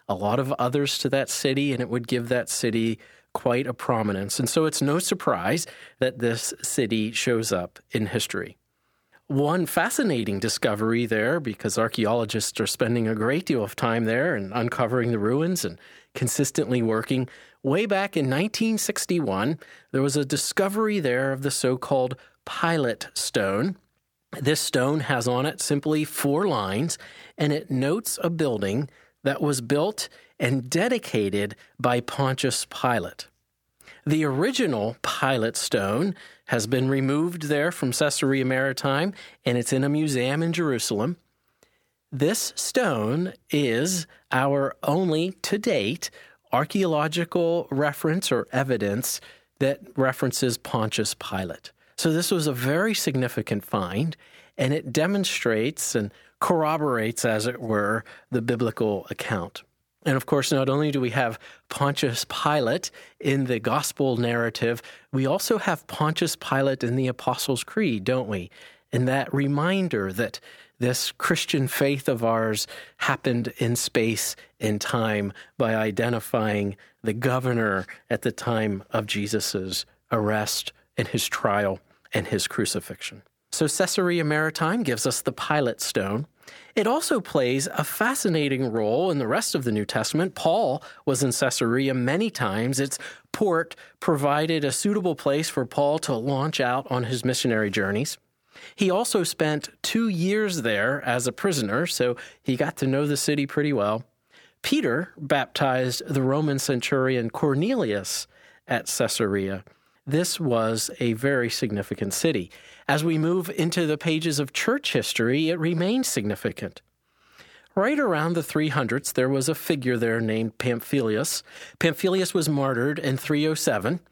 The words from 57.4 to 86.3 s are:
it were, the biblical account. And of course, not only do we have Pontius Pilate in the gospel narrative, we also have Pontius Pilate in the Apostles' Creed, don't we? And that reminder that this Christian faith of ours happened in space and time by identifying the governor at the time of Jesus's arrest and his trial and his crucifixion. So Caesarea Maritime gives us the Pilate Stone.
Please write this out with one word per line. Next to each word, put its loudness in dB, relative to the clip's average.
it -4
were, 0
the 0
biblical 0
account. -6
And 2
of -4
course, 2
not 2
only 2
do 0
we 0
have 0
Pontius 0
Pilate 0
in 2
the 0
gospel 0
narrative, 0
we 0
also 2
have -2
Pontius 0
Pilate 0
in 0
the 2
Apostles' -2
Creed, 0
don't 0
we? -4
And 2
that 0
reminder 0
that -4
this 0
Christian 0
faith 0
of 0
ours 2
happened 0
in 2
space 0
and -2
time -2
by 2
identifying 0
the 0
governor 0
at -2
the 0
time -2
of -2
Jesus's -4
arrest -2
and -2
his -2
trial 0
and 0
his -2
crucifixion. -6
So 2
Caesarea 2
Maritime 0
gives -2
us 0
the -2
Pilate 0
Stone. -2